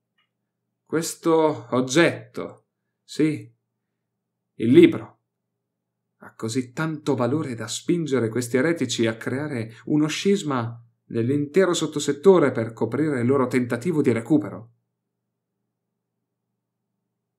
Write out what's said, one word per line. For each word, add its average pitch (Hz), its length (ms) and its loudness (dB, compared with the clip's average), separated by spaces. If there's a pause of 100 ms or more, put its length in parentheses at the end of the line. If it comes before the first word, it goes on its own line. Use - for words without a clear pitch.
(840)
"Questo 160 840 0
oggetto, 127 1000 -2 (340)
sì, 139 500 -4 (1040)
il 113 160 -2
libro, 156 420 6 (1080)
ha - 140 -20
così 120 380 -6
tanto 156 440 -2
valore 127 400 -2
da 113 120 -10
spingere 135 600 -2
questi 120 280 -2
eretici 131 480 0
a 113 100 -2
creare 127 580 -6 (120)
uno 151 220 0
scisma 147 760 -2 (240)
nell'intero 143 680 0
sottosettore 151 760 2
per 113 220 -4
coprire 127 480 -2
il 117 60 0
loro 131 200 2
tentativo 127 540 -2
di 123 100 2
recupero." 113 640 -2 (2750)